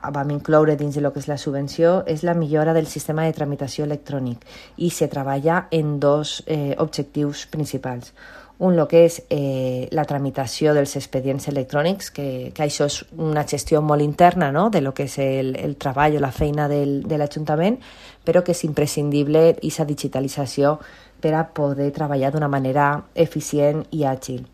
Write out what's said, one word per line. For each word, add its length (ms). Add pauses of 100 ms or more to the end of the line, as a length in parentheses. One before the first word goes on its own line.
(160)
vam 160
incloure 480
dins 160
de 80
lo 80
que 80
és 80
la 80
subvenció, 720
és 160
la 100
millora 400
del 140
sistema 400
de 80
tramitació 480
electrònic 600 (320)
i 180
se 160
treballa 540 (100)
en 240
dos, 480
eh, 320
objectius 720
principals. 640 (460)
Un, 200
lo 80
que 160
és, 160 (100)
eh, 600
la 160
tramitació 680
dels 220
expedients 560
electrònics, 580
que, 460
que 80
això 240
és 160 (160)
una 240
gestió 400
molt 180
interna, 540
no?, 160
de 80
lo 160
que 160
és 80
el, 400
el 160
treball 400
o 80
la 80
feina 400
del, 320
de 160
l'Ajuntament, 640 (420)
però 240
que 80
és 80
imprescindible 1000
ixa 220
digitalització 960 (420)
per 160
a 160
poder 400
treballar 400
d'una 160
manera 460 (200)
eficient 800
i 160
àgil. 460